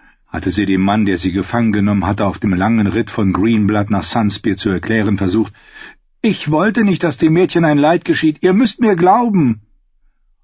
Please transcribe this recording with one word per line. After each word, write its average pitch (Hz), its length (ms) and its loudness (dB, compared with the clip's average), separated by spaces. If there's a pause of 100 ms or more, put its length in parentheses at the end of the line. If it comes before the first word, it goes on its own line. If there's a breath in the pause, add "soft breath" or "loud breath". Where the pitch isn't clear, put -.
(280 soft breath)
hatte - 220 -6
sie 98 160 -2
dem 92 160 2
Mann, 101 240 2
der 95 140 0
sie 90 120 -2
gefangen 107 400 -2
genommen 101 360 0
hatte, 104 180 -2
auf 92 140 -4
dem 101 160 0
langen 107 320 0
Ritt 107 240 -2
von 98 220 0
Greenblood 104 580 0
nach 95 120 -2
Sunspear 107 520 -2
zu 98 160 -2
erklären 101 460 -2
versucht, 98 360 -2 (680 loud breath)
„ich 190 260 -2
wollte 196 340 0
nicht, 190 200 0
dass 156 160 -4
dem 160 140 2
Mädchen 175 300 2
ein 151 140 2
Leid 160 260 2
geschieht. 156 380 0
Ihr 185 120 2
müsst 220 280 0
mir 214 140 2
glauben.“ 180 680 2 (840)